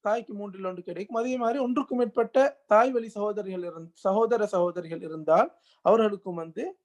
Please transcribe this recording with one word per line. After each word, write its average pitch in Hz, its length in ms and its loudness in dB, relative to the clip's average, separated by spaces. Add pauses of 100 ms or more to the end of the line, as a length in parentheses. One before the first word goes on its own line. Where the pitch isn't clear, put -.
தாய்க்கு 214 300 -2
மூன்றில் 196 300 -10
ஒன்று 180 180 -6
கிடைக்கும். 185 340 -10
அதே 254 200 -2
மாதிரி 240 220 -2
ஒன்றுக்கு 254 380 -2
மேற்பட்ட 247 720 0
தாய் 226 240 6
வழி 233 180 -4
சகோதரிகள் 202 540 -6
இருந்-, 165 320 -12
சகோதர 214 520 2
சகோதரிகள் 175 540 -2
இருந்தால் 160 500 2 (340)
அவர்களுக்கும் 202 500 2
வந்து 165 300 -8 (200)